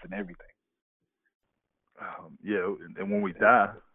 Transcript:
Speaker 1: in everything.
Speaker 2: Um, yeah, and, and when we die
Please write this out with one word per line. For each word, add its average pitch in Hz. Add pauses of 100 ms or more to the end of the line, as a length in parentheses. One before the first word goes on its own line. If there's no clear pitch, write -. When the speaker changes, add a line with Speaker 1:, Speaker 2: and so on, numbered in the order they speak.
Speaker 1:
in 90
everything. 95 (1500)
Speaker 2:
Um, -
yeah, 98
and, 87
and 101
when 104
we 95
die 104 (240)